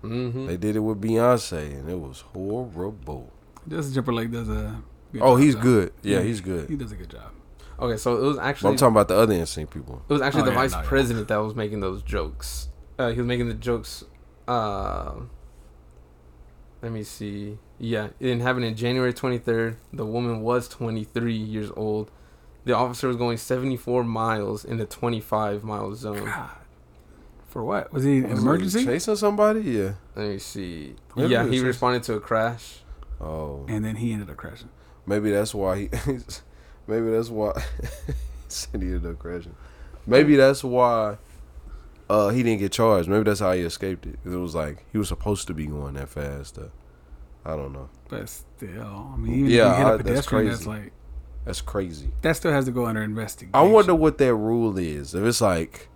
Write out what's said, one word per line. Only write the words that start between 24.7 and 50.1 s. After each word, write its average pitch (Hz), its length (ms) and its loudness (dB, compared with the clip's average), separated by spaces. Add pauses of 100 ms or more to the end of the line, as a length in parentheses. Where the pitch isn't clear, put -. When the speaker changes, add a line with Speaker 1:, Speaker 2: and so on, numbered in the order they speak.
Speaker 1:
the 107 80 -2
twenty-five 107 800 -2
mile 104 320 -6
zone. 104 300 -8
Speaker 3:
God. 110 240 -8 (1000)
For 120 160 -8
what? - 280 -4
Was 135 120 -2
he 139 160 4
in 131 60 2
an - 60 -4
Speaker 2:
Was 110 80 0
he 110 60 2
Speaker 3:
emergency? 185 400 2
Speaker 2:
chasing 190 320 0
somebody? 208 440 2
Yeah. 104 320 0 (220)
Speaker 1:
Let 104 140 -4
me 98 100 -4
see. 85 560 -10 (200)
Speaker 2:
Maybe 120 180 2
Speaker 1:
Yeah, 117 80 4
Speaker 2:
it - 20 2
was 117 80 0
Speaker 1:
he 131 60 2
Speaker 2:
chasing 127 100 2
Speaker 1:
responded 123 360 0
to 117 100 -4
a 107 80 -2
crash. 113 580 -2 (400)
Speaker 2:
Oh. 76 480 -8
Speaker 3:
And 107 160 -2
then 110 140 -4
he 117 160 -2
ended 101 160 -8
up 71 80 -14
crashing. - 320 -16 (360)
Speaker 2:
Maybe 104 260 0
that's 104 220 0
why 95 240 0
he, 101 120 -6 (480)
<laughs> - 500 -20
maybe 113 240 0
that's 113 180 0
why 107 320 -2 (100)
<laughs> - 360 -10
he - 60 -4 (340)
said - 340 -8
he 92 60 -4
ended 90 240 -4
up 82 80 -12
crashing. 87 340 -10 (540)
Maybe 147 300 8
that's 135 260 6
why, 120 540 2 (920)
uh, 101 200 6
he 123 120 2
didn't 113 200 4
get 98 100 0
charged. 101 380 4
Maybe 104 160 6
that's 104 160 2
how 95 100 4
he 92 100 2
escaped 90 440 -4
it. 78 180 -10
'Cause 90 100 -6
it 90 40 -4
was 85 180 -4
like, 76 360 -4
he 107 60 -2
was 104 120 0
supposed 101 380 -2
to 90 60 -6
be 78 140 -6
going 71 280 -8
that 69 140 -8
fast, 71 480 -8
uh, 69 100 -14 (800)
I 78 120 -6
don't 69 160 -8
know. 65 160 -12 (180)
Speaker 3:
But - 220 -10
still, 104 840 -14
I 127 40 -6
mean, 117 160 -2
even 135 180 4
Speaker 2:
Yeah, 110 220 8
Speaker 3:
if 90 60 4
you - 40 6
hit - 20 6
a - 20 8
Speaker 2:
I, 110 100 6
that's 110 60 -2
Speaker 3:
pedestrian, 117 420 2